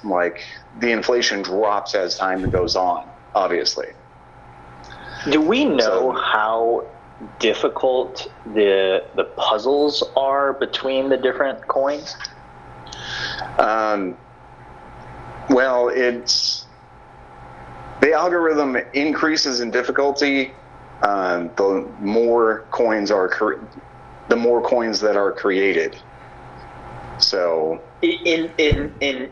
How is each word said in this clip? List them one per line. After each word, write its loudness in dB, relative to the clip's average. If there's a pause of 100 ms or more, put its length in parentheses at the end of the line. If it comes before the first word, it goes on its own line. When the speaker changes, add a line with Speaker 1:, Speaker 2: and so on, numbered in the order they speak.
Speaker 1:
like, -2 (340)
the 0
inflation 0
drops -2
as 0
time -2
goes 0
on, 0 (260)
obviously. 0 (1400)
Speaker 2:
Do 4
we 2
know 4
Speaker 1:
So 2
Speaker 2:
how 0 (540)
difficult 0 (220)
the, 4 (120)
the 0
puzzles 0 (120)
are 2
between -2
the 4
different -2
coins? -2 (1400)
Speaker 1:
Um, 2 (1300)
well, 4
it's, 0 (1400)
the 6
algorithm 2 (160)
increases 0
in -2
difficulty, 0 (500)
um, 0
the 2 (120)
more 2
coins 0
are 4
cre-, -2 (720)
the 6
more 2
coins 0
that 2
are 2
created. 0 (1200)
So 0 (220)
Speaker 2:
I-, 2 (200)
in, 0
in, 2
in -4